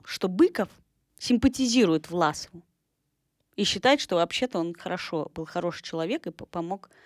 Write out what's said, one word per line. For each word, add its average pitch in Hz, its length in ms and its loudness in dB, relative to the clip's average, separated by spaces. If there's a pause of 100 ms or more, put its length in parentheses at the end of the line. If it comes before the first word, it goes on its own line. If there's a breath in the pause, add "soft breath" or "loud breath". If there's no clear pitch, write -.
что - 220 -4
Быков 214 420 2 (500)
симпатизирует 233 920 2
Власову 170 540 -2 (920)
и 202 80 0
считает, 247 380 4
что - 140 -2
вообще-то 175 420 0
он 170 160 -2
хорошо, 175 600 -6
был 160 100 -8
хороший 175 380 -6
человек 165 420 -4
и 170 60 -6
п-, - 160 -16
помог 180 420 -8 (160 soft breath)